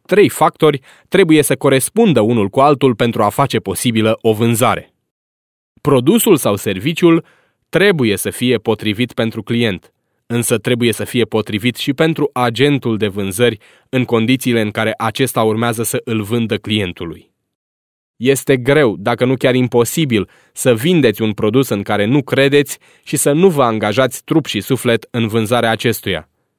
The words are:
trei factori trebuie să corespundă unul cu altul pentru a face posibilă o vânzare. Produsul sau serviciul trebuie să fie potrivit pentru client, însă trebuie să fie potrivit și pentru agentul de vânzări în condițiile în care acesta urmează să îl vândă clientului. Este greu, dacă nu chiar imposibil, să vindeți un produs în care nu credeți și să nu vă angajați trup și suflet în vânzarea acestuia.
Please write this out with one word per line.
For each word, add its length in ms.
trei 240
factori 520
trebuie 340
să 140
corespundă 640
unul 280
cu 100
altul 360
pentru 280
a 60
face 280
posibilă 640
o 120
vânzare. 600
Produsul 560
sau 180
serviciul 720
trebuie 460
să 140
fie 280
potrivit 560
pentru 300
client, 500
însă 320
trebuie 340
să 120
fie 220
potrivit 500
și 180
pentru 400
agentul 640
de 100
vânzări 500
în 160
condițiile 560
în 100
care 260
acesta 460
urmează 400
să 200
îl 180
vândă 360
clientului. 800
Este 400
greu, 420
dacă 260
nu 100
chiar 200
imposibil, 760
să 220
vindeți 460
un 120
produs 360
în 140
care 220
nu 180
credeți 540
și 140
să 140
nu 180
vă 140
angajați 600
trup 220
și 160
suflet 500
în 160
vânzarea 420
acestuia. 600